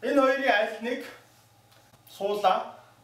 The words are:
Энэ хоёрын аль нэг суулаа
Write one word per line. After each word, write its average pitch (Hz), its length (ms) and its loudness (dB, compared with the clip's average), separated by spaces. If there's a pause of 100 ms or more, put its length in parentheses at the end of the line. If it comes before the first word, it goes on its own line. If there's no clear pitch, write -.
Энэ 277 180 2
хоёрын 262 340 2
аль - 280 -2
нэг 262 200 -6 (1040)
суулаа 202 720 -2 (260)